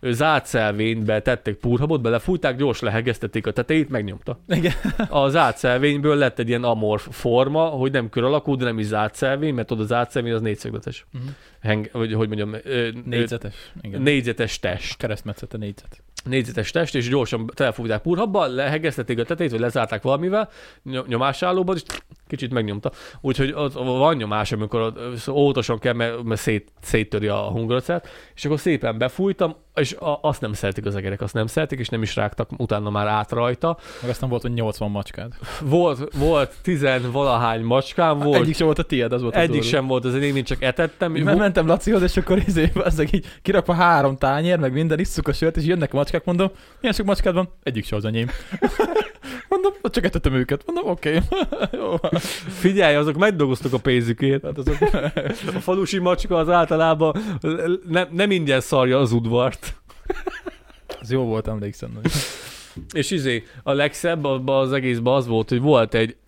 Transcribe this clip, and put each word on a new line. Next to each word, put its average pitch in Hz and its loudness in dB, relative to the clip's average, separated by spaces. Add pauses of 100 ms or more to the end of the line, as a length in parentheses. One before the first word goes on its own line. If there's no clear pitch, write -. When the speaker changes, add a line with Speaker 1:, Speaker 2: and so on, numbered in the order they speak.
Speaker 1:
zárt 131 2
szelvénybe 110 0
tettek 117 -2
púrhabot, 131 0
belefújták, 123 0
gyors 131 0
lehegeztették 113 -2
a 107 -2
tetejét, 147 0
megnyomta. 107 -6
Speaker 2:
Igen. 170 2 (360)
Speaker 1:
A 139 2
zárt 143 4
szelvényből 143 2
lett 139 2
egy 117 0
ilyen 120 0
amorf 110 0
forma, 135 2
hogy 135 0
nem 120 -2
kör 120 -2
alakú, 143 0
de 123 -2
nem 113 -2
is 107 0
zárt 107 -2
szelvény, 143 0
mert 117 -4
oda 110 -2
zárt 120 0
szelvény 117 -2
az 110 -2
négyszögletes. 110 -6
Speaker 2:
Mhm. 127 -12 (380)
Speaker 1:
Heng-, 107 -2
vagy 113 -2
hogy 110 0
mondjam, 107 -4
ö, 110 -10
ö, 120 -2 (160)
Speaker 2:
Négyzetes, 117 -6 (100)
igen. 104 -6
Speaker 1:
négyzetes 123 0
test. 90 -4
Speaker 2:
A - -10
keresztmetszete 107 -8
négyzet. - -12 (220)
Speaker 1:
Négyzetes 120 -2
test, 165 0
és 120 0
gyorsan 117 -2
telefújták 113 -2
purhabba, 185 0
lehegeztették 131 -2
a 117 0
tetejét, 165 -2
vagy 113 -2
lezárták 113 -2
valamivel, 180 0 (320)
ny-, 131 -6
nyomásállóban, 180 0
és 156 -6 (460)
kicsit 131 -6
megnyomta. 104 -2 (300)
Úgyhogy 135 0
ott 143 -4
van 131 2
nyomás, 107 -2
amikor 107 -2
ott, 113 -6
óvatosan 135 2
kell, 123 0
mert, 117 -2
mert 113 -2
szét-, 107 -2 (100)
széttöri 107 0
a 104 0
hungarocelt, 117 -2 (280)
és - -12
akkor 147 0
szépen 127 0
befújtam, 165 0 (200)
és 143 0
a-, 147 -4
azt 151 0
nem 107 -4
szeretik 101 -4
az 101 -4
egerek, 98 -6
azt 107 -6
nem 113 0
szeretik, 151 -2
és 117 -4
nem 113 -2
is 110 -4
rágtak 107 -2
utána 104 -2
már 104 0
át 107 0
rajta. 123 0 (240)
Speaker 2:
Meg 120 -6
aztán 127 -4
volt, 120 -2
hogy 120 -4
nyolcvan 110 -2
macskád. 101 -8 (280)
Speaker 1:
Volt, 151 2
volt 143 2
tizenvalahány 123 2
macskám, 135 2
Speaker 2:
Hát 143 -2
Speaker 1:
volt 139 6
Speaker 2:
egyik 151 2
sem 165 2
volt 156 4
a 160 0
tiéd, 123 0
az 123 0
volt 120 -2
a - 4
Speaker 1:
Egyik 165 4
Speaker 2:
durva. 143 0
Speaker 1:
sem 135 2
volt 127 0
az 127 0
enyém, 139 0
én 135 0
csak 127 -4
etettem. 160 0
Speaker 2:
Mert 151 0
Speaker 1:
Vo- 190 6
Speaker 2:
mentem 175 4
Lacihoz, 180 4
és 180 2
akkor 185 2 (100)
izé, 165 4
bazzeg 160 2
így 180 2 (160)
kirakva 185 2
három 160 4
tányér, 156 2
meg 135 2
minden, 156 2
isszuk 180 -2
a 139 0
sört, 165 0
és 156 0
jönnek 170 2
a - -2
macskák, 143 0
mondom, 185 2 (280)
"Milyen 226 0
sok 208 -2
macskát 190 2
van?" 175 0 (140)
"Egyik 113 -2
se 107 -4
az 104 -2
enyém." 113 0 (320)
<laughs> - -2
Mondom, 392 2
"Csak 240 0
etettem 160 2
őket." 131 0
Mondom, 349 -4
"Oké." 165 0 (280)
<laughs> - -4
Jó - -4
van. 156 -2 (480)
Speaker 1:
Figyelj, 180 6
azok 151 2
megdolgoztak 147 2
a 131 2
pénzükért. 123 2
Speaker 2:
Hát 143 -6
azok 135 0 (420)
Speaker 1:
<laughs> 185 -4
A 185 -2
falusi 190 0
macska 180 0
az 160 2
általában 160 4 (260)
l-, 160 -2
l-, 170 0 (100)
nem, 175 2
nem 196 2
ingyen 147 2
szarja 131 4
az 123 4
udvart. 120 0 (1400)
Speaker 2:
Ez 117 -8
jó 131 0
volt, 110 -2
emlékszem, 107 -8 (120)
hogy 139 0 (840)
Speaker 1:
És 151 0
izé, 131 0 (200)
a 135 -2
legszebb 147 0
abban 135 0
az 131 0
egészben 123 2
az 131 2
volt, 110 0
hogy 123 2
volt 131 4
egy 113 2 (120)